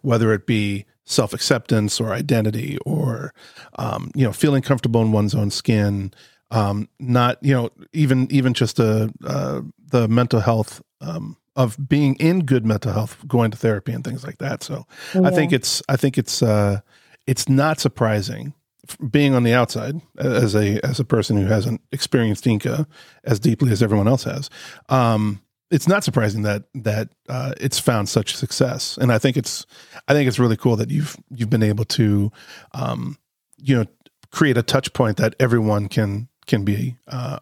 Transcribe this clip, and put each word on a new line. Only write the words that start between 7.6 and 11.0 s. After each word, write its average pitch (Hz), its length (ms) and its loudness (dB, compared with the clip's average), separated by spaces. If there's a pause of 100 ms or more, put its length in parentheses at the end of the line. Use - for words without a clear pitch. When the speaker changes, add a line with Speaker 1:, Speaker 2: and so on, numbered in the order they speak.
Speaker 1:
even, 131 380 2
even 127 240 2
just - 220 -2
the, 110 360 2 (100)
uh, 71 380 -4 (300)
the 117 160 2
mental 120 320 2
health, 110 420 -2 (200)